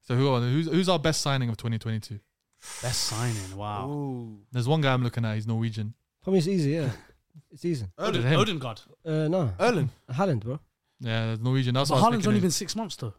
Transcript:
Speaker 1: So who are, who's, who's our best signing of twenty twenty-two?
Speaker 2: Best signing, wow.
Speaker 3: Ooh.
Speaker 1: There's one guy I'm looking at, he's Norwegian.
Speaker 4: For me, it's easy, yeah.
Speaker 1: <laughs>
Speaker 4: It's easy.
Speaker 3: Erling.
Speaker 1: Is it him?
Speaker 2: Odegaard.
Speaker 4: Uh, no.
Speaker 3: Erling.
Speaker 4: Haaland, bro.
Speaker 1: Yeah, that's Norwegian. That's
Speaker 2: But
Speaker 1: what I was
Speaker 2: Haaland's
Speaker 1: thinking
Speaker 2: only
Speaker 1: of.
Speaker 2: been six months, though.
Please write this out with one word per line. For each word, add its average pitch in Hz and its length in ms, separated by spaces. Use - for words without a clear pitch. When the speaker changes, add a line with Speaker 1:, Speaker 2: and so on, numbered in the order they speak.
Speaker 1:
So 123 80
who 135 140
are, 127 100
who's, 135 280
who's 175 220
our 175 100
best 151 220
signing 135 280
of 110 80
twenty 113 220
twenty-two? 107 400
Speaker 2:
Best 117 200
signing, 110 560
wow. 104 320
Speaker 3:
Ooh. 127 500
Speaker 1:
There's 120 160
one 156 140
guy 135 120
I'm 127 100
looking 117 220
at, 110 100
he's 107 120
Norwegian. 113 460
Speaker 4:
For 190 80
me, 190 80
it's 156 80
easy, 165 240
yeah. 151 240
Speaker 1:
<laughs> - 40
Speaker 4:
It's - 140
easy. 143 200
Speaker 3:
Erling. 202 220
Speaker 1:
Is 117 40
it - 40
him? 160 100
Speaker 2:
Odegaard. 147 420
Speaker 4:
Uh, 156 220
no. 156 320
Speaker 3:
Erling. 196 300
Speaker 4:
Haaland, 143 320
bro. 127 160
Speaker 1:
Yeah, 113 280
that's 110 140
Norwegian. 127 320
That's 139 160
Speaker 2:
But 139 60
Speaker 1:
what - 20
I - 20
was 208 80
Speaker 2:
Haaland's 226 180
Speaker 1:
thinking - 40
Speaker 2:
only 208 100
Speaker 1:
of. - 40
Speaker 2:
been 180 80
six - 240
months, 214 200
though. 120 240